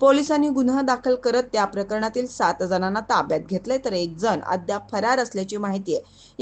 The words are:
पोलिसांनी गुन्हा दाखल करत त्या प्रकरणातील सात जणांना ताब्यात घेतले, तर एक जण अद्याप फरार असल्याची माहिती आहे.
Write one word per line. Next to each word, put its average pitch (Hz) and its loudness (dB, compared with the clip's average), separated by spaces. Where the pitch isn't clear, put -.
पोलिसांनी 294 4
गुन्हा 262 2
दाखल 254 2
करत 247 2
त्या 214 0
प्रकरणातील 214 -2
सात 180 0
जणांना 185 0
ताब्यात 214 0
घेतले, 208 -2
तर 254 -4
एक 170 -2
जण 180 0
अद्याप 185 -4
फरार 233 0
असल्याची 208 -4
माहिती 196 -2
आहे. - -6